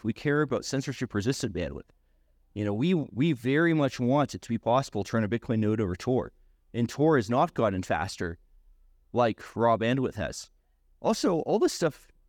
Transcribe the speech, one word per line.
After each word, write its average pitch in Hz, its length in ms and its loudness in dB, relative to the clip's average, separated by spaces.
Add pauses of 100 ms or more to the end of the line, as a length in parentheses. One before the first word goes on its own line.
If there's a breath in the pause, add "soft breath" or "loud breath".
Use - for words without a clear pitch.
We 113 100 0
care 147 280 0
about 131 240 -2
censorship-resistant 123 880 -2
bandwidth. 78 360 -6 (640)
You 104 120 -4
know, 101 80 0
we, 147 200 2
we 151 400 0
very 143 400 2
much 143 260 0
want 131 360 2
it - 60 -12
to - 80 -12
be 117 80 0
possible 113 460 0
to - 120 -4
run 113 80 2
a 101 60 -2
Bitcoin 117 300 -2
node 107 200 2
over 90 160 0
Tor. - 360 -2 (420)
And 117 160 0
Tor 151 280 4
has 104 120 0
not 143 240 2
gotten 98 300 0
faster 87 540 -4 (760)
like 117 420 0
raw 113 220 4
bandwidth 120 380 0
has. 71 340 -8 (520)
Also, 185 400 0
all 180 180 0
this 339 140 2
stuff, - 340 -4 (220)